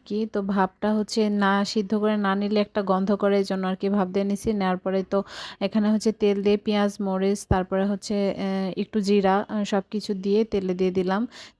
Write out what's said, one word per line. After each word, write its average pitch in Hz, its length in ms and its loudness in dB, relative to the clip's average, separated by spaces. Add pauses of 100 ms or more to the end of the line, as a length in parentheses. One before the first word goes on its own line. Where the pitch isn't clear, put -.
কি। 214 220 -4
তো 208 160 -4
ভাপটা 196 500 0
হচ্ছে 214 360 0
না 202 360 2
সিদ্ধ 208 300 -2
করে 214 220 2
না 196 180 2
নিলে 202 260 0
একটা 208 220 -2
গন্ধ 190 300 2
করে, 202 260 2
এই 196 60 2
জন্য 190 220 -4
আর 185 100 -2
কি 196 120 -2
ভাপ 196 200 2
দিয়ে 196 160 0
নিছি। 202 280 -2
নেওয়ার 190 240 0
পরে 190 260 -2
তো 196 220 -2 (360)
এখানে 208 320 0
হচ্ছে 220 200 0
তেল 202 300 0
দিয়ে 202 140 4
পেঁয়াজ, 208 440 0
মরিচ, 196 480 -2
তারপরে 190 380 0
হচ্ছে, 202 440 -2
আহ, 190 460 -4
একটু 208 240 -4
জিরা, 196 480 4
আহ, 208 160 -2
সব 196 260 0
কিছু 208 240 -4
দিয়ে 202 300 0
তেলে 190 300 -2
দিয়ে 185 160 0
দিলাম। 190 380 0 (320)